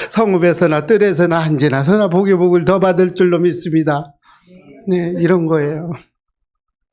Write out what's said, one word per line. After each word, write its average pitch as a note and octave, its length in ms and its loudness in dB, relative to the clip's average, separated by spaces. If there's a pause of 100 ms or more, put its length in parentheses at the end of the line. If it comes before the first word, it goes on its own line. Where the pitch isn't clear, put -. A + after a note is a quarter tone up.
(100)
성읍에서나 F3 760 0
뜰에서나 F3 520 2
한지나서나 D#3 680 0
복의 F#3+ 280 0
복을 F3 300 2
더 F#3+ 120 2
받을 F3+ 360 0
줄로 F3+ 240 2
믿습니다. D#3 720 -2 (760)
네, F3+ 300 -2
이런 E3+ 280 2
거예요. D#3+ 440 -4 (1040)